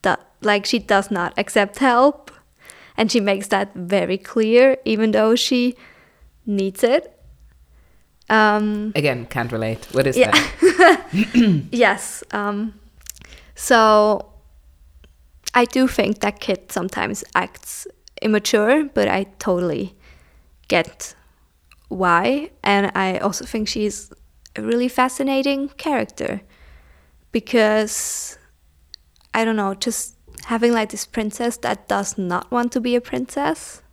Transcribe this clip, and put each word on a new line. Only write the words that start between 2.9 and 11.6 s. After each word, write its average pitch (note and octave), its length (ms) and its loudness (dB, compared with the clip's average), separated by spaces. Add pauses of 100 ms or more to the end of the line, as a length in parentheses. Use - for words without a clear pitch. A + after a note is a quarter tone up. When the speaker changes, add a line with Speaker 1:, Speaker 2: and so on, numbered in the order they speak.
Speaker 1:
and A3 160 0
she A#3+ 80 2
makes G3 280 -2
that G3+ 260 -2
very F3+ 440 -2
clear, A#3+ 680 4
even A3 260 0
though A3 240 4
she B3 400 0 (720)
needs G3 380 -2
it. B3+ 340 0 (1120)
Um, G#3+ 680 2
Speaker 2:
Again, B2+ 300 0
can't A#2+ 260 -6
relate. A2+ 420 -4
What C3 120 2
is C3 120 2
Speaker 1:
Yeah. B3+ 140 4
Speaker 2:
that? B3 1300 4